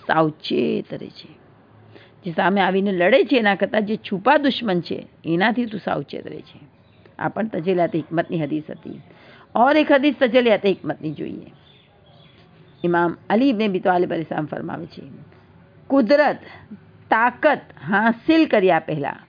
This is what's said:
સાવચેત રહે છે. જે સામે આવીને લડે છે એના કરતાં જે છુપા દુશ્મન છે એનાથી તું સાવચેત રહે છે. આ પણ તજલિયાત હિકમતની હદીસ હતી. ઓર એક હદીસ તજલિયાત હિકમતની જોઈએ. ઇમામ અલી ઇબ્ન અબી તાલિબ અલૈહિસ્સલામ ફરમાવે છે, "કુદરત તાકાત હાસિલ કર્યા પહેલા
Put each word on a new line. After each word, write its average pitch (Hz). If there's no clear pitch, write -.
સાવચેત 156
રહે -
છે. -
જે 175
સામે 196
આવીને 190
લડે 220
છે 262
એના 208
કરતાં 202
જે 208
છુપા 214
દુશ્મન 233
છે -
એનાથી 214
તું 208
સાવચેત -
રહે -
છે. -
આ 160
પણ -
તજલિયાત 180
હિકમતની 165
હદીસ 147
હતી. -
ઓર 269
એક 302
હદીસ 277
તજલિયાત 233
હિકમતની 156
જોઈએ. -
ઇમામ 175
અલી 240
ઇબ્ન 220
અબી 185
તાલિબ 180
અલૈહિસ્સલામ 160
ફરમાવે 165
છે, -
"કુદરત 277
તાકાત 247
હાસિલ 226
કર્યા 185
પહેલા 156